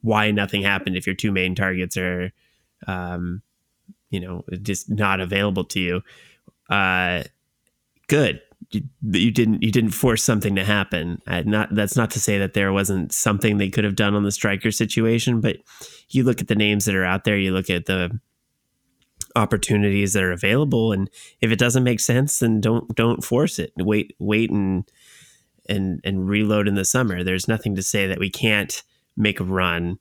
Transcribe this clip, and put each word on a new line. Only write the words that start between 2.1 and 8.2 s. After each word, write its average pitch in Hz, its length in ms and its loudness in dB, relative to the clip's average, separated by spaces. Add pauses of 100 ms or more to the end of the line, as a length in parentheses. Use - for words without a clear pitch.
um, 90 540 -6 (680)
you 95 100 -4
know, 90 240 -10 (160)
just 101 300 -6
not 98 300 0
available 95 440 0
to - 160 -4
you. 90 220 -2 (680)
Uh, 92 560 0 (840)
good. 123 320 2 (300)